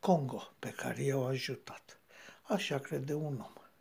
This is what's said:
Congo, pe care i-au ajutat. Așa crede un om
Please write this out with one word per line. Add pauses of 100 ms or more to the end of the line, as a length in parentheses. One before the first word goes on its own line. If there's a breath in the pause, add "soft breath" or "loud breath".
Congo, (160)
pe
care
i-au
ajutat. (420 loud breath)
Așa
crede
un
om (180)